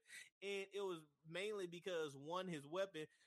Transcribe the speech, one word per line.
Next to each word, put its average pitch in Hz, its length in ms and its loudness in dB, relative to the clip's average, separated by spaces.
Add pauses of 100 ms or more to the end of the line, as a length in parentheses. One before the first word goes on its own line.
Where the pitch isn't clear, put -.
(440)
And 196 300 0
it 202 80 -2
was 185 180 0 (300)
mainly 190 380 0
because, 170 500 0
one, 170 300 0
his 147 200 0
weapon. 165 380 2 (220)